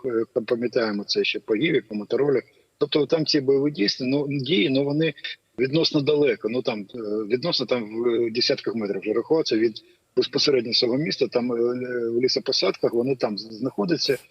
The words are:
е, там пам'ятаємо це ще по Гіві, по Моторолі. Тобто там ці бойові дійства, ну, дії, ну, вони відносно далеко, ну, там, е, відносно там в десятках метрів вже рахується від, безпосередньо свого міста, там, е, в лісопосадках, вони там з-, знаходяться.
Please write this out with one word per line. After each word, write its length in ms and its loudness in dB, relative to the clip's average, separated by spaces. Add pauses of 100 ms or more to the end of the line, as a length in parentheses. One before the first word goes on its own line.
е, 200 0 (100)
там 100 0
пам'ятаємо 600 -2
це 200 0
ще 160 -2
по 140 -2
Гіві, 260 2
по 140 -8
Моторолі. 460 0 (380)
Тобто 280 2
там 200 2
ці 140 2
бойові 300 4
дійства, 360 -2
ну, 220 0
дії, 420 0
ну, 140 2
вони 300 0 (440)
відносно 420 2
далеко, 480 2
ну, 140 -2
там, 320 -4
е, 40 -10 (300)
відносно 380 -2
там 360 -2
в 300 2
десятках 420 -2
метрів 260 -4
вже 120 -4
рахується 440 0
від, 260 0 (340)
безпосередньо 580 2
свого 220 2
міста, 320 0
там, 240 0
е, 40 -2 (540)
в 100 0
лісопосадках, 760 0
вони 220 0
там 220 -2
з-, 140 -14
знаходяться. 640 -2 (120)